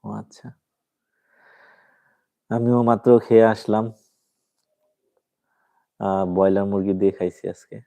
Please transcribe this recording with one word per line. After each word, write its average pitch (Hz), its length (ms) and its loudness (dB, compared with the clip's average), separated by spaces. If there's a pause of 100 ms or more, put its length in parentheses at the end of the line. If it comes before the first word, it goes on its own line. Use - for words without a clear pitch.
ও 110 80 -14
আচ্ছা, 107 360 -18 (2000)
আমিও 120 320 0
মাত্র 117 360 4
খেয়ে 113 260 4
আসলাম। 110 400 -2 (2250)
আহ, 95 240 -2
ব্রয়লার 95 400 0
মুরগি 98 280 -4
দিয়ে 98 200 0
খাইছি - 360 -8
আজকে। - 380 -16